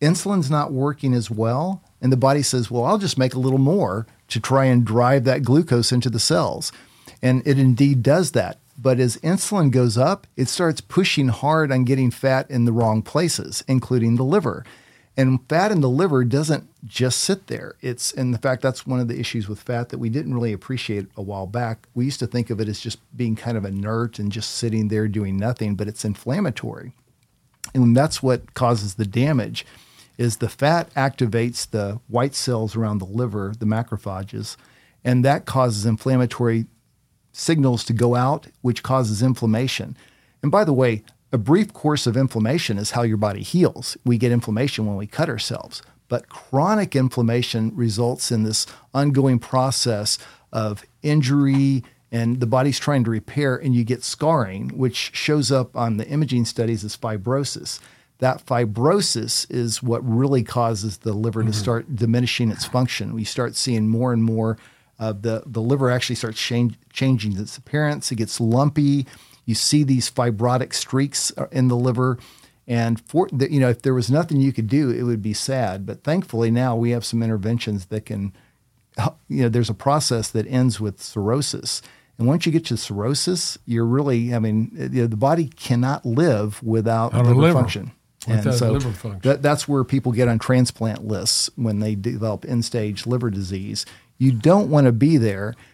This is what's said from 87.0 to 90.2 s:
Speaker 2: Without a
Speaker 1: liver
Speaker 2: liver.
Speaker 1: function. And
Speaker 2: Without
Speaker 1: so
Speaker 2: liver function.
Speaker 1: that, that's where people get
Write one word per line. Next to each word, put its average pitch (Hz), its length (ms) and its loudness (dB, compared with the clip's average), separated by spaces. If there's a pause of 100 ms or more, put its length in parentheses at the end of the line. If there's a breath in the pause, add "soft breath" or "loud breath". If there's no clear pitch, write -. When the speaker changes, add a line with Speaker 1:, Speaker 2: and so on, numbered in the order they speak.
Speaker 2:
Without 120 120 4
a 117 40 6
Speaker 1:
liver 123 120 6
Speaker 2:
liver. 165 120 6
Speaker 1:
function. 123 380 0 (360)
And 117 120 2
Speaker 2:
Without 120 200 0
Speaker 1:
so 117 140 2
Speaker 2:
liver 131 180 0
function. 98 320 -10
Speaker 1:
that, - 180 2
that's 147 260 0
where 135 180 2
people 131 260 0
get 120 160 2